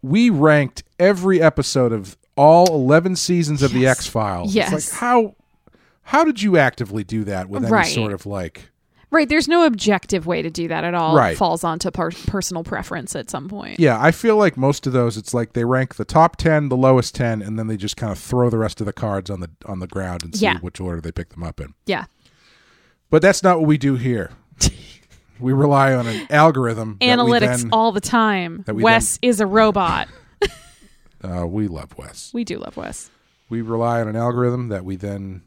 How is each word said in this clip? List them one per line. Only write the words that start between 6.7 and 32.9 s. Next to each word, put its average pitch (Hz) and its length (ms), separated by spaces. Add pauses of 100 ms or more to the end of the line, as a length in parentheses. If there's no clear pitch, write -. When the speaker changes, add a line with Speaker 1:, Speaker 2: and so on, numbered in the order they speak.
Speaker 1:
do 107 220
that 95 240
with 101 140
any 202 100
Speaker 2:
Right. 190 220
Speaker 1:
sort 107 180
of, 98 140
like 95 420 (440)
Speaker 2:
Right, 294 160
there's 294 180
no 339 180
objective 202 600
way 165 160
to 165 80
do 165 160
that 160 160
at 175 100
all. 160 240
Speaker 1:
Right. 104 180
Speaker 2:
It - 20
falls 165 260
onto 165 300
per-, 165 180 (160)
personal 180 380
preference - 500
at 139 160
some 147 180
point. - 300
Speaker 1:
Yeah, 127 240
I 156 80
feel 214 260
like 202 200
most 135 280
of 131 80
those, 120 240
it's - 160
like 117 200
they 120 120
rank 127 300
the 107 100
top 165 320
ten, 151 340
the 127 60
lowest 131 380
ten, 117 260
and 107 160
then 113 120
they 110 80
just 101 200
kinda 104 200
throw 123 340
the 113 80
rest 110 220
of 110 40
the 101 80
cards 98 380
on 95 80
the, 87 100 (160)
on 95 140
the 90 80
ground 90 380
and 82 100
see 202 100
Speaker 2:
Yeah. - 140
Speaker 1:
which 90 220
order 87 200
they 82 120
pick - 180
them 82 140
up 80 160
in. 71 120 (140)
Speaker 2:
Yeah. - 200 (1000)
Speaker 1:
But 156 140
that's 196 220
not 180 160
what 156 80
we 151 100
do 135 160
here. 120 380 (280)
Speaker 2:
<laughs> - 100 (680)
Speaker 1:
We 127 140
rely 139 400
on 123 140
an 113 240
algorithm 123 680
that 247 80
we 247 60
Speaker 2:
Analytics 240 520
Speaker 1:
then, 233 60
Speaker 2:
all 226 220
the 196 80
time. 196 680
Speaker 1:
that 214 80
we 220 80
Speaker 2:
Wes 226 360
Speaker 1:
then 247 100
Speaker 2:
is 226 120
a 214 60
robot. 202 640 (320)
<laughs> 403 80 (760)
Speaker 1:
Uh, 90 220
we 104 220
love - 280
Wes. - 380
Speaker 2:
We 240 100
do - 140
love - 180
Wes. - 340 (380)